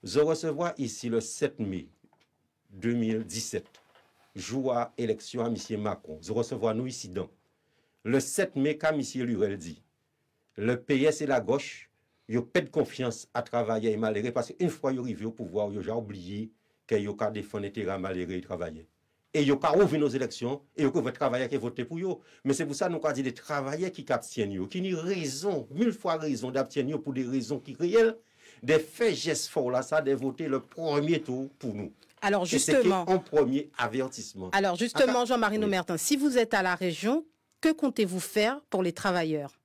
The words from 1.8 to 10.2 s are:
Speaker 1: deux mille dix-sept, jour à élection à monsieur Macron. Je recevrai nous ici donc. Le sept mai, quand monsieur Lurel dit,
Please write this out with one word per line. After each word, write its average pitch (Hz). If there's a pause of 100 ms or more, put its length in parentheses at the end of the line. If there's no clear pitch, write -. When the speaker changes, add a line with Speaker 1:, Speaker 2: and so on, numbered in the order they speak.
Speaker 1:
deux 98
mille 113
dix-sept, 107 (680)
jour 123
à 120
élection 117
à 117
monsieur 110
Macron. 104
Je 87
recevrai 113
nous 123
ici 127
donc. 92 (760)
Le 127
sept 190
mai, 147
quand 156
monsieur 131
Lurel 104
dit, - (720)